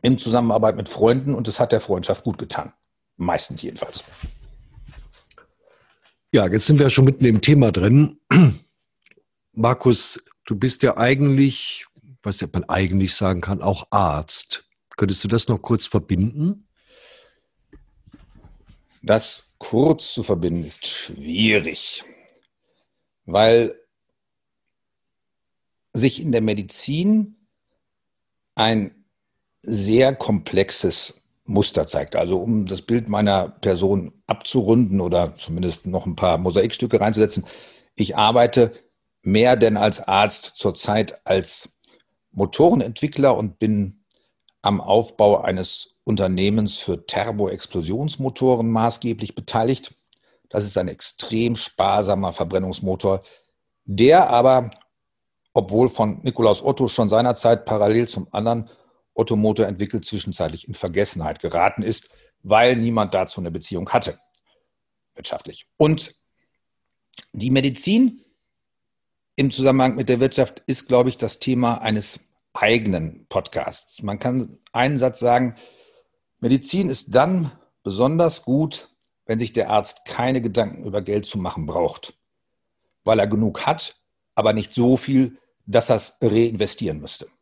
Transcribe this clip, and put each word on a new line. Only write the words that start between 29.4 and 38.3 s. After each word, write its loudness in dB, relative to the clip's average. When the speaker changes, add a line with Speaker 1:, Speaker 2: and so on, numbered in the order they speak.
Speaker 1:
sehr 2
komplexes -2
Muster 0
zeigt. -6
Also -2
um -2
das -8
Bild -2
meiner 2
Person -2
abzurunden 2
oder 0
zumindest -6
noch -4
ein -6
paar 0
Mosaikstücke 0
reinzusetzen, 0
ich -2
arbeite 4